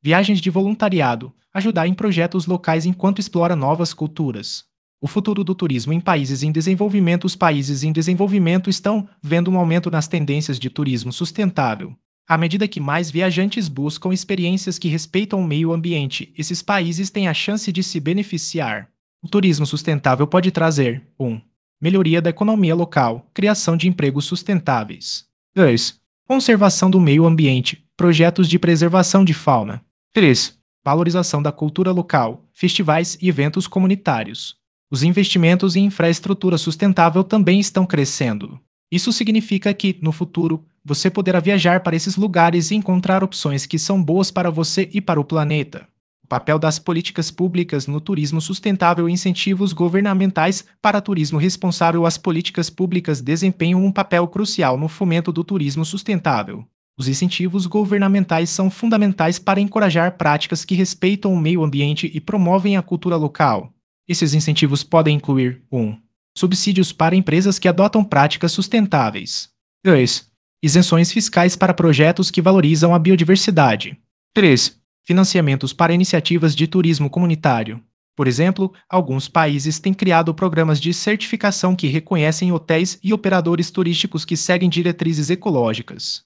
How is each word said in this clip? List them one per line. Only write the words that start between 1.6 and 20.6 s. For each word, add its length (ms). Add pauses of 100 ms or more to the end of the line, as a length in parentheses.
em 40
projetos 540
locais 400
enquanto 320
explora 380
novas 360
culturas. 720 (360)
O 80
futuro 340
do 100
turismo 400
em 80
países 420
em 100
desenvolvimento. 720
Os 100
países 480
em 100
desenvolvimento 760
estão 380 (120)
vendo 300
um 80
aumento 320
nas 160
tendências 520
de 120
turismo 420
sustentável. 800 (360)
À 100
medida 300
que 100
mais 320
viajantes 560
buscam 460
experiências 680
que 80
respeitam 540
o 40
meio 280
ambiente, 640
esses 240
países 480
têm 160
a 80
chance 380
de 100
se 160
beneficiar. 880 (320)
O 80
turismo 380
sustentável 640
pode 240
trazer: 500 (160)